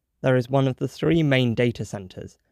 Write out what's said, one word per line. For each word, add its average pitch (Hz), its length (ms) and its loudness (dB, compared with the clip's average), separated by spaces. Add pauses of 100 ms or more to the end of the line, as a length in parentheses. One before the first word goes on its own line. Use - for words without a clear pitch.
(220)
there 131 160 2
is 123 120 -2
one 135 200 2
of 127 80 -4
the 135 100 -4
three 160 340 0
main 127 320 2
data 117 300 0
centres 98 540 -14 (140)